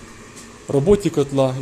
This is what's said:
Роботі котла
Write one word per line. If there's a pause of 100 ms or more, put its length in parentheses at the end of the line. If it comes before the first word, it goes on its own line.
(680)
Роботі
котла